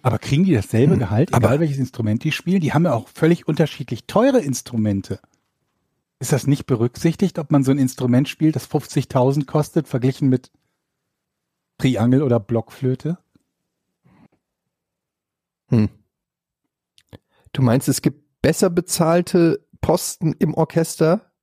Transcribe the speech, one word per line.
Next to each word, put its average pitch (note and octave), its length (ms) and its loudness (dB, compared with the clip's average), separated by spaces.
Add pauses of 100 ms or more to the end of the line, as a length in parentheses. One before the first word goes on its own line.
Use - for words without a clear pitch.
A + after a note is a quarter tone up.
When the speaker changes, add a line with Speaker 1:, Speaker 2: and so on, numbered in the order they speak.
Speaker 1:
Aber G#2 140 0
kriegen C#3+ 260 0
die F3+ 100 2
dasselbe A#2+ 400 2
Speaker 2:
Hm, - 60 2
Speaker 1:
Gehalt, G#2 340 0
Speaker 2:
aber A#2 120 4
Speaker 1:
egal C3+ 140 2
welches C#3+ 180 -2
Instrument A2 460 -4
die D#3 80 -2
spielen? F#3+ 280 -2
Die C#3+ 120 -2
haben D#3+ 120 2
ja D#3 80 0
auch A2+ 160 -6
völlig - 380 0
unterschiedlich D3 600 -4
teure B3+ 340 2
Instrumente. G#2+ 800 -4 (1000)
Ist - 140 -4
das C3+ 140 0
nicht C#3+ 200 0
berücksichtigt, D3 760 -2
ob D3 100 -10
man C#3 140 4
so C3+ 80 2
ein C#3+ 60 0
Instrument B2+ 500 0
spielt, D#3 280 0
das - 100 -6
fünfzigtausend C#3 800 -2
kostet, D3+ 400 -2
verglichen C3 400 -2
mit B2+ 240 -2 (1300)
Triangel C3 440 2
oder A#2+ 160 2
Blockflöte? B2+ 800 -4 (2500)
Speaker 2:
Hm. A2 200 2 (1600)
Du C3+ 100 -2
meinst, B2 260 2
es - 140 -2
gibt - 380 -6
besser E3+ 300 2
bezahlte E3+ 960 0 (140)
Posten - 520 -2
im D#3 220 -2
Orchester? E3 760 -2 (120)